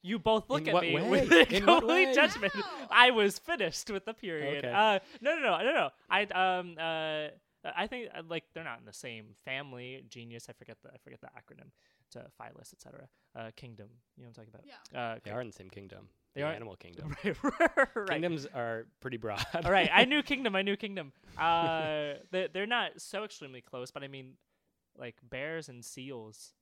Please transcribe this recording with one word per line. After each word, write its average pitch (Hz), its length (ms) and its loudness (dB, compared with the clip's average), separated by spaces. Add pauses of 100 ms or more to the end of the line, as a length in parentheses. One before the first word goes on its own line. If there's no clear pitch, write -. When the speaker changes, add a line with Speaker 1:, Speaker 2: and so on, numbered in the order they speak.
Speaker 1:
You 202 140 -2
both 220 300 2
look 294 140 0
Speaker 2:
In 247 60 -2
Speaker 1:
at - 40 4
Speaker 2:
what 175 100 6
Speaker 1:
me 165 120 2
Speaker 2:
way? 180 140 0
Speaker 1:
with 269 220 6
<laughs> 330 200 10
Speaker 2:
In 202 140 2
what 339 140 10
Speaker 1:
complete 330 280 4
Speaker 2:
way? 262 60 2
Speaker 1:
judgment. 285 420 2
Speaker 3:
Wow. 294 360 -8
Speaker 1:
I 247 200 10
was 208 280 2
finished 226 500 -4
with 196 140 -6
the 220 100 -8
period. 143 520 -6
Speaker 2:
Okay. 120 80 -4
Speaker 1:
Uh, 202 260 4 (220)
no, 294 140 0
no, 320 60 -4
no, 202 220 2
no, 254 100 2
no. 175 160 2 (200)
I, 196 160 2
um, 185 520 0
uh, 156 500 -4 (460)
I 190 140 -4
think, 247 260 -10
uh, 160 140 -12
like, 165 160 -6 (100)
they're 165 120 -14
not 120 140 -10
in 120 60 -20
the 107 60 -20
same 113 360 -14 (180)
family. 131 640 -12
Genius. 117 400 -18
I 120 40 -20
forget - 300 -20
the, - 60 -20
I 127 120 -20
forget 127 200 -20
the 127 60 -20
acronym - 420 -20 (420)
to 123 140 -18 (120)
Phylus, 117 360 -20
et - 80 -20
cetera. - 260 -20 (260)
Uh, 113 220 -14
kingdom. 107 320 -20 (300)
You 123 60 -20
know 120 80 -20
what 117 80 -20
I'm 110 60 -20
talking 107 80 -20
about? 110 120 -20 (280)
Speaker 3:
Yeah. 131 60 -8
Speaker 1:
Uh, 117 140 -6 (100)
Speaker 2:
They 104 80 -16
Speaker 1:
okay. 110 60 -6
Speaker 2:
are 127 40 -6
in 120 60 -10
the 101 60 -16
same 92 160 -20
kingdom. 98 400 -20 (260)
Speaker 1:
They 139 60 -8
Speaker 2:
The 147 60 -4
Speaker 1:
are 156 60 -4
Speaker 2:
animal 107 220 -12
kingdom. 92 440 -12
Speaker 1:
<laughs> - 40 -16
Right, 202 140 -2 (580)
right. 208 140 -6
Speaker 2:
Kingdoms 160 440 -2
are 117 340 -6 (120)
pretty 127 180 -8
broad. 110 280 -6 (180)
Speaker 1:
All 175 80 0
right, 180 200 4
Speaker 2:
<laughs> - 20 0
Speaker 1:
I 208 100 8
knew 277 180 2
kingdom. 262 340 -4
I 190 80 2
knew 202 120 -2
kingdom. 190 380 -10 (240)
Uh, 160 800 0 (160)
they, 185 200 -2
they're 190 160 -4
not 220 320 -2
so 202 240 -8
extremely 135 380 -14
close, 127 300 -12
but 139 120 -12
I 139 60 -14
mean, 131 240 -16 (640)
like, 123 260 -14
bears 147 460 -10
and 120 160 -18
seals 123 760 -16